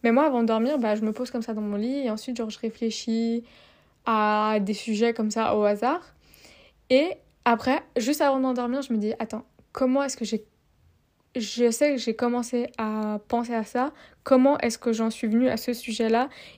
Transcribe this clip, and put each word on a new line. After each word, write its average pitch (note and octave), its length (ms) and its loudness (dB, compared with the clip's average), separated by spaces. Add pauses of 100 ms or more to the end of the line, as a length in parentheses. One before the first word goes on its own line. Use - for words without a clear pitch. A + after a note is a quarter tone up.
Mais A#3 80 2
moi, C4+ 160 6
avant B3 160 2
de A3+ 60 2
dormir, A#3 300 2
bah, A3 180 0
je A3 60 -4
me A3 100 -2
pose B3 180 -6
comme A#3 120 -6
ça A3+ 120 -8
dans G#3+ 80 -6
mon G#3 140 -4
lit, B3+ 240 -4
et B3+ 100 -2
ensuite, A3 260 -6
genre, A3+ 140 -6
je - 80 -14
réfléchis A3+ 840 -4 (600)
à G#3+ 560 2
des G3+ 140 -2
sujets A3+ 400 0
comme G#3+ 160 -2
ça, A3 260 0
au G#3 60 2
hasard. G#3 400 0 (880)
Et D4 220 6 (320)
après, A#3+ 360 2 (160)
juste B3+ 240 0
avant C#4 180 4
de C4 40 0
m'endormir, B3+ 400 -2
je C4 100 -6
me A3 60 0
dis, « G#3 220 -2
Attends, A3 240 -8 (260)
comment C4 320 0
est-ce C#4 140 -4
que - 80 -6
j'ai, G#3 200 -4 (920)
je A#3 340 0
sais D4 220 2
que C4 60 -2
j'ai A3+ 180 -4
commencé A#3+ 500 -2 (120)
à G#3+ 500 -4
penser A#3+ 260 -2
à A3+ 80 -2
ça, B3 300 -4 (320)
comment C4+ 340 6
est-ce A#3 180 -2
que A#3 160 -2
j'en A3+ 180 0
suis A3 180 -4
venue A#3 200 4
à A#3 80 0
ce B3 160 -4
sujet-là ? » A#3 580 0 (280)